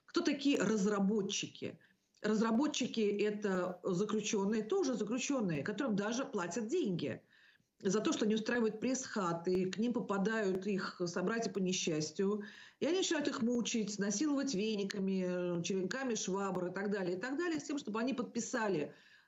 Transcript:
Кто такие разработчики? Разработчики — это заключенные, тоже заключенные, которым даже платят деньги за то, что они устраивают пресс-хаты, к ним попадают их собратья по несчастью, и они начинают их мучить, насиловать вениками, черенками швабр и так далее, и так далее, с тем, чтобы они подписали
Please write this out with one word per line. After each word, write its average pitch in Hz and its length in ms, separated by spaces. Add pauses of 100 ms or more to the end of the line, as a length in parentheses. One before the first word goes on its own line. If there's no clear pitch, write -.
Кто - 160
такие 285 360
разработчики? 202 1200 (440)
Разработчики — 226 760 (300)
это 185 540
заключенные, 208 800
тоже 285 320
заключенные, 214 680
которым 220 320
даже 226 300
платят 208 440
деньги 202 520 (640)
за 202 160
то, 320 120
что 247 140
они 214 100
устраивают 220 420
пресс-хаты, 185 920
к 185 80
ним 226 160
попадают 196 760
их 196 380
собратья 196 440
по - 80
несчастью, 185 880 (340)
и 226 80
они 339 120
начинают 311 280
их 269 160
мучить, 226 560
насиловать 277 560
вениками, 190 1080
черенками 208 500
швабр 190 520
и 180 40
так 196 220
далее, 185 240
и 185 40
так 262 160
далее, 339 220
с - 60
тем, 294 140
чтобы 214 200
они 240 160
подписали 214 800 (340)